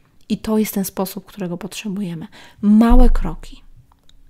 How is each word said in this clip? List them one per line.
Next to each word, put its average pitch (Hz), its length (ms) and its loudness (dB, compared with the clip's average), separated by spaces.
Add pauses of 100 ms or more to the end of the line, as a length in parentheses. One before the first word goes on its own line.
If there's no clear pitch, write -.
(300)
I 214 80 -4
to 220 200 -4
jest 214 160 -4
ten 196 120 -4
sposób, 190 400 -10
którego 180 320 -12
potrzebujemy. 180 680 -12 (340)
Małe 233 480 6
kroki. - 540 -4 (680)